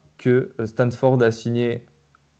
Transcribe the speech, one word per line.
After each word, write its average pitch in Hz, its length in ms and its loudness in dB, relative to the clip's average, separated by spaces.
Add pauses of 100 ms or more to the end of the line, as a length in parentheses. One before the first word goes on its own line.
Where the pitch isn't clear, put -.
(180)
que, 127 420 0
euh, 113 60 -4
Stanford 123 580 0
a 113 80 4
signé 120 540 -4 (540)